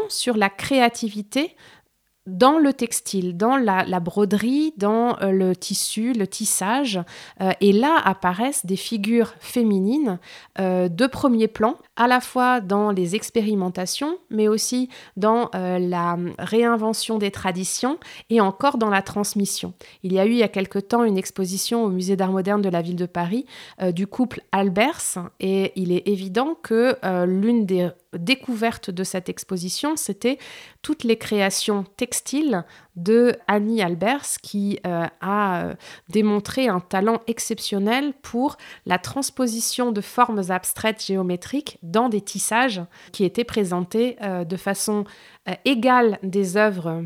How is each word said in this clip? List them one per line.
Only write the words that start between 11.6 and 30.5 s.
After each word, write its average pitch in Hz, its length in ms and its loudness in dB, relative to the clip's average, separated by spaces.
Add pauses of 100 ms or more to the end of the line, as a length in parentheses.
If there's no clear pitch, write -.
à 233 100 4
la 254 140 4
fois 247 400 2
dans 202 320 2
les 185 240 0
expérimentations, 214 1040 -2 (120)
mais 214 160 2
aussi 247 420 0 (280)
dans, 220 400 2
euh, 180 240 -2
la 175 360 0 (220)
réinvention 220 800 0
des 202 140 -2
traditions 190 640 -4 (320)
et 226 100 6
encore 240 380 2
dans 220 100 2
la 196 140 2
transmission. 196 720 -4 (300)
Il 185 80 -4
y 190 80 4
a 196 40 4
eu 220 60 4
il 240 60 2
y 233 80 4
a 196 40 2
quelque 190 300 -4
temps 240 240 0
une 208 160 2
exposition 190 640 -2
au 214 60 2
Musée 185 260 0
d'art 185 160 0
moderne 196 320 0
de 196 60 0
la 175 140 0
ville 175 120 -4
de 180 120 -2
Paris, 180 400 -4 (340)
euh, 185 100 0
du 180 160 -2
couple - 360 -4 (100)
Albers, 196 680 0 (220)
et 190 340 0
il 185 160 -2
est 175 160 0
évident 202 560 0
que, 233 320 2 (100)
euh, 180 220 0
l'une 208 400 2
des 180 220 2 (280)
découvertes 226 760 -4
de 185 140 -4
cette 180 260 -6
exposition, 185 680 -6
c'était 240 400 -2 (460)